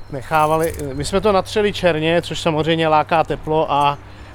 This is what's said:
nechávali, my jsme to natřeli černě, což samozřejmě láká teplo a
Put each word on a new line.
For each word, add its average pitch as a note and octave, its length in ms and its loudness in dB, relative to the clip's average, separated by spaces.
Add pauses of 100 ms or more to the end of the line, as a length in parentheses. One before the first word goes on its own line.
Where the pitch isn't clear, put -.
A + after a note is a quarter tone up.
(100)
nechávali, D#3 640 0 (200)
my C#3+ 100 -4
jsme G3 160 -2
to G#3 120 4
natřeli G3+ 400 0
černě, E3 500 2
což - 180 -8
samozřejmě D#3+ 480 0
láká D#3 360 4
teplo D#3 480 -2
a C#3+ 260 2 (360)